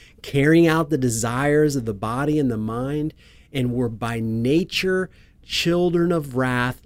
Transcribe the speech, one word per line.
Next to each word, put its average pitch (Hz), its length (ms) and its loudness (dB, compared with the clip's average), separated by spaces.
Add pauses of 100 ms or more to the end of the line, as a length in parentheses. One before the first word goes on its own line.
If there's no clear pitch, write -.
(220)
carrying 160 460 4
out 160 220 2
the 151 80 0
desires 131 760 2
of 127 80 -2
the 113 100 -4
body 123 460 -2
and 139 100 0
the 117 60 -2
mind, 131 580 -4 (380)
and 123 220 -2
were 123 160 -2
by 117 320 -6
nature 160 880 0 (340)
children 175 720 0
of 143 220 -4
wrath 127 500 0